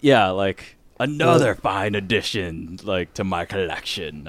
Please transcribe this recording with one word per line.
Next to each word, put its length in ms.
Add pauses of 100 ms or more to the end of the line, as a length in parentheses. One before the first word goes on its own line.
Yeah, 280
like, 480 (240)
another 540
fine 400
addition, 880
like, 320
to 100
my 200
collection. 840